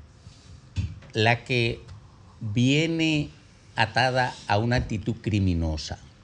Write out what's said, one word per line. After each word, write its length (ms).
La 300
que 380
viene 920
atada 580
a 100
una 200
actitud 440
criminosa. 760